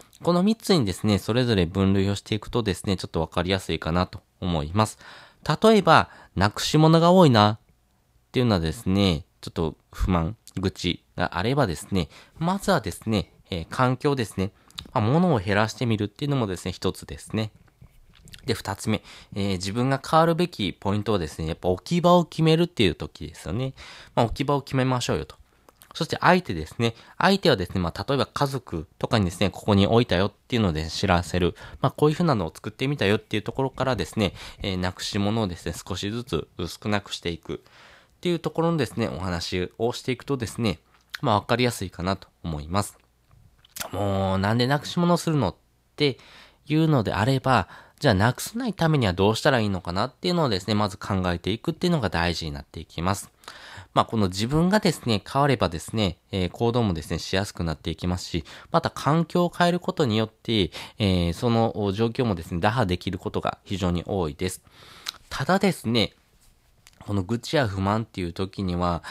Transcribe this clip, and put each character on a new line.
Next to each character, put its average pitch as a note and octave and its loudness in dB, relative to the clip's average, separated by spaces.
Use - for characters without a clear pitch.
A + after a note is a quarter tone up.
こ E3+ 0
の F3 2
三 G#3+ 2
つ - 0
に C#3+ 4
で F#2 0
す - -6
ね、 G#2+ 4
そ G#2+ -2
れ B2+ 2
ぞ A#2+ 2
れ F#2 4
分 F#2+ 2
類 G2 2
を G2+ -2
し - -8
て - -6
い G#2 -2
く - -14
と A#2+ 0
で G2 0
す - -12
ね、 G2 0
ち - -6
ょ - -8
っ - -20
と - -2
わ D#2+ 0
か - -2
り E2+ 0
や F#2+ 2
す - -6
い D#2 -2
か D#2+ -4
な F2+ 2
と - -16
思 E2+ -2
い D2+ -8
ま A2 2
す。 - -6
例 A3 8
え G3 4
ば、 C#3+ 6
な F#2 4
く - -10
し - 0
物 D#3+ 8
が E3+ 6
多 F#3 8
い D3 8
な G#2+ 6
っ - -
て - -2
い B2+ 2
う - 2
の A2+ 4
は F#2 4
で D#2+ 0
す - -10
ね、 F#2+ 2
ち - -14
ょ - -
っ - -12
と E2 -2
不 - -2
満、 F2 0
愚 F#2+ -2
痴 - -4
が - -4
あ F2+ -2
れ B2 -2
ば C#3 2
で D#2+ -4
す - -12
ね、 F2+ 0
ま F3 -2
ず - -2
は E3+ 2
で G2+ -6
す - -8
ね、 G#2+ -2
え F2 -6
ー、 - -14
環 B2+ 0
境 C#3+ 0
で C3 -2
す - -10
ね。 F#2+ -2
ま B2 0
あ、 - 2
物 D#3+ 4
を A#2 2
減 G2 0
ら G#2+ 4
し G#2+ -8
て - -6
み A2+ 2
る G#2 -2
っ - -2
て - -12
い C#3+ -2
う - -2
の C#3+ 0
も A#2 0
で F#2+ -4
す - -8
ね、 F2+ -4
一 F#2 -2
つ - -18
で D2+ -12
す - -10
ね。 A2 -4
で、 A#2+ 0
二 - -6
つ - -6
目、 G#2+ -2
え G#2 -6
ー、 G2 -2
自 F#2+ -6
分 B2 0
が C3+ -2
変 D#3+ 2
わ E3 4
る E3 2
べ E3+ -2
き G2 -4
ポ - -4
イ G#2 0
ン G2+ -2
ト A2 0
は G2+ 2
で D#2+ -4
す - -10
ね、 D#2+ -4
や D#2+ -4
っ - -10
ぱ - -8
置 F2+ 0
き F3 -2
場 F3 6
を F3 4
決 D#3 -4
め D#3+ 4
る E3 2
っ F3 0
て - -2
い F#2+ 6
う D2+ 0
時 D#2 -12
で - -16
す - -16
よ D#2 -4
ね。 C3 -6
ま B2+ 4
あ、 - 2
置 A2 -2
き - -2
場 C#3+ 2
を C#3 0
決 - -4
め B2+ 2
ま B2+ 0
し - -4
ょ A#2+ 0
う - 0
よ D2 -6
と。 - -18
そ E3 -6
し - -4
て - -4
相 F3 4
手 A2+ -6
で D#2 -6
す - -14
ね。 A#2 0
相 F#3+ 4
手 F3 2
は B2+ 4
で F#2 -2
す - -6
ね、 F#2+ 0
ま E2+ -2
あ、 G2+ -8
例 C#3 0
え - 0
ば A#2 2
家 - -2
族 A#2+ -8
と - -4
か A#2+ 4
に G2+ 4
で E2+ 0
す - -6
ね、 G2 2
こ - -10
こ G#2+ 4
に G2 6
置 A2+ 6
い A#2+ 2
た F#2 0
よ F#2+ 2
っ - -12
て - -2
い A#2 2
う - 2
の G2 2
で D#2+ -2
知 - -4
ら F2 4
せ - -4
る。 F2 0
ま C3+ 2
あ、 - -6
こ - 0
う D3+ 6
い D#3+ 0
う - -8
ふ - -2
う - 0
な D#3 2
の F#2+ -2
を D#2+ -6
作 - -12
っ - -10
て C3+ -4
み C#3+ -2
た C3 0
よ G2 4
っ - -8
て - -6
い G#2 -2
う - -6
と - -8
こ C3 -2
ろ C3+ -2
か - -6
ら B2+ 0
で F2 -2
す - -12
ね、 G2+ 2
え G2 -4
ー、 - -4
な F2+ -2
く - -16
し - -4
物 G#2 0
を G#2+ 0
で F2 -10
す - -12
ね、 E2 -6
少 - -10
し G2+ -6
ず A#2 -8
つ - -4
少 A2 -6
な G#2 0
く - -14
し - -8
て F2 -6
い E2 -4
く - -10
っ - -20
て F3+ -2
い F3 0
う D#3+ -2
と - -6
こ - -2
ろ E3 2
の E3 0
で C3+ 0
す - -6
ね、 A#2 -2
お C2+ -6
話 F2+ -4
を A#2 0
し - -8
て C3 -4
い A#2+ -6
く - -20
と C#3 -2
で A#2 -6
す - -8
ね、 G#2 -2
ま B2 2
あ、 - 6
わ G2+ 2
か A#2+ 0
り B2 2
や A#2 0
す - -8
い F2+ -8
か - -12
な F#2+ -2
と - -12
思 D#2 -6
い D2+ -12
ま F#2+ 0
す。 - -16
も F#3+ 0
う、 - 0
な G3 0
ん A#2 0
で B2 2
な C#3+ 0
く - -12
し - -6
物 F3 2
を - 4
す - -6
る D#3 0
の A#2 0
っ - -6
て C#3 0
い D3 0
う D#3+ 4
の C#3+ 4
で F#2+ -2
あ G2+ 0
れ C3 2
ば、 C3 2
じ D3 0
ゃ C3 6
あ - 6
な G2+ 4
く - -6
さ - -8
な B3+ -4
い G3+ -4
た E3 0
め D#3 2
に A#2 2
は F2+ 2
ど F#2+ 4
う A2 0
し - -6
た D#3 2
ら C3+ 4
い G#2+ 0
い G#2 -2
の F#2+ -4
か F2 -8
な G2 -2
っ C3+ -8
て - -8
い F3+ 0
う - 0
の E3+ 2
を C3+ 2
で F#2+ 0
す - -12
ね、 A2 2
ま G#2 2
ず F#2+ -10
考 F#2+ -2
え F2 -4
て - -6
い G#2+ -2
く - -6
っ - -4
て F3 -2
い - 2
う F3 2
の D#3+ 2
が G#2 0
大 E2+ 0
事 E2+ -8
に D2+ -8
な C#2 -10
っ - -16
て - -16
い D#2+ -12
き - -12
ま F#2 0
す。 - -12
ま C3 6
あ、 - -12
こ A#2 -4
の G#2 4
自 F#2+ -4
分 D#3 2
が G#3 2
で F#3 2
す - -6
ね、 G#2+ 2
変 C3+ 0
わ D3 4
れ C3 2
ば F#2+ 2
で D#2+ -6
す - -10
ね、 G2+ 0
え F#2 0
ー、 F2 -2
行 A#2 -2
動 A#2+ 0
も G2+ 2
で D#2+ -6
す - -12
ね、 E2+ -2
し - -6
や F#2+ 2
す - -10
く - -6
な E2 -2
っ - -10
て - -8
い D#2+ -4
き - -8
ま F2+ -2
す - -12
し、 E2 -6
ま E3 2
た A2+ -2
環 D#3+ 0
境 F3 0
を E3+ -4
変 F3 2
え - 2
る F3 -2
こ - -6
と D#3+ 0
に G#2+ 2
よ A2 0
っ - -16
て、 G#2 -2
え F2+ 2
ー、 - -2
そ A#2+ -2
の A2+ 0
状 A2 0
況 A#2+ -2
も G#2 0
で E2 -6
す - -10
ね、 F2 -2
打 G2+ 2
破 A#2 0
で F2+ 0
き - -8
る F2+ -4
こ G2+ -8
と F2+ -4
が - -4
非 G2 -6
常 F2+ 0
に F2 -2
多 F2+ -2
い D2 -10
で F2+ -4
す。 - -12
た - -6
だ F#3 4
で G3 2
す - -6
ね、 A2+ 0
こ - -6
の G2 0
愚 A2+ -4
痴 - -4
や C#3 2
不 G2 -4
満 G#2 2
っ - -12
て - -10
い F2+ -4
う E2+ -6
時 F#2+ -6
に F2+ -2
は、 F2 0